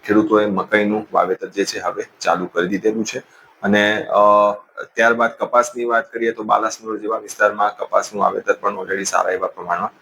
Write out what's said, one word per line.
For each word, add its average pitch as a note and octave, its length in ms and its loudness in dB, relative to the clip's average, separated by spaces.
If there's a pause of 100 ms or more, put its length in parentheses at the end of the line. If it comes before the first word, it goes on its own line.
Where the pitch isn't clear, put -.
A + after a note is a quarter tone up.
ખેડૂતોએ G#2 400 4
મકાઈનું G#2 680 0
વાવેતર F#2 340 -2
જે F#2+ 180 -2
છે G2+ 140 -8
હવે F#2 240 -6 (160)
ચાલુ F2 260 0
કરી F2 220 -2
દીધેલું G#2+ 380 -2
છે. B2+ 140 -10 (440)
અને, G#2 440 0
અ, G#2 440 6 (440)
ત્યારબાદ A#2 420 2
કપાસની A#2+ 480 0
વાત A#2 260 0
કરીએ A2+ 200 -2
તો A2+ 120 -10
બાલાસનોર A2 540 -2
જેવા G#2 200 -4
વિસ્તારમાં G#2 580 0
કપાસનું G2+ 480 -2
વાવેતર F#2+ 300 0
પણ G2+ 220 -4
already F#2+ 280 -6
સારા F2+ 260 0
એવા F#2 180 -4
પ્રમાણમાં F2+ 440 -6 (100)